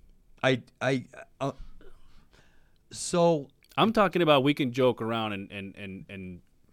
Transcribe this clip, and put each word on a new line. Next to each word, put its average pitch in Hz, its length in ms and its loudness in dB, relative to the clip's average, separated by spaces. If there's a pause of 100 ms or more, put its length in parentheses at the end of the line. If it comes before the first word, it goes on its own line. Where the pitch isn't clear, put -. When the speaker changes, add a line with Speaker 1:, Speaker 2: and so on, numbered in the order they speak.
(420)
Speaker 1:
I, 131 200 2 (180)
I, 127 240 -2 (360)
uh, 135 120 -4 (1400)
so 170 560 0 (280)
Speaker 2:
I'm 202 160 4
talking 185 300 2
about 147 220 6
we 147 100 4
can 131 180 0
joke 123 300 2
around 110 300 -2
and, 98 180 -8
and, 98 260 -12
and, 95 320 -12
and 92 320 -14 (320)